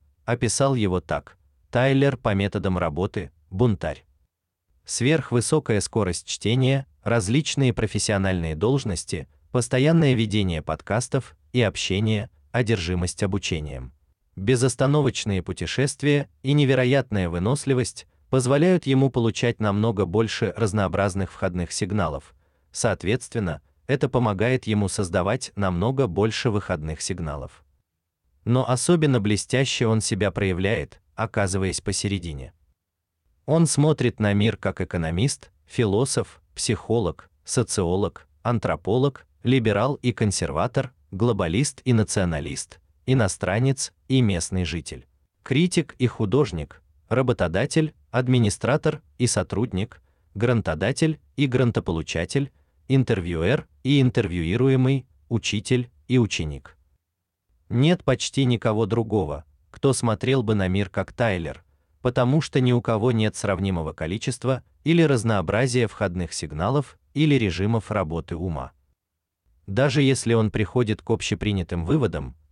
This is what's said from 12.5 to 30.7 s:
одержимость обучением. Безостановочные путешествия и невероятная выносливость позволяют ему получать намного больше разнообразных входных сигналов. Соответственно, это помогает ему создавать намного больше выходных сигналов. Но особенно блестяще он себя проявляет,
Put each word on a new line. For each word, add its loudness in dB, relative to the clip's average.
одержимость -2
обучением. -6
Безостановочные 0
путешествия -2
и 0
невероятная 2
выносливость -2
позволяют 2
ему 2
получать 0
намного 0
больше -2
разнообразных 0
входных -4
сигналов. -4
Соответственно, -2
это 0
помогает 0
ему 0
создавать -2
намного 0
больше 0
выходных -4
сигналов. -8
Но 0
особенно 2
блестяще 0
он 2
себя 0
проявляет, -2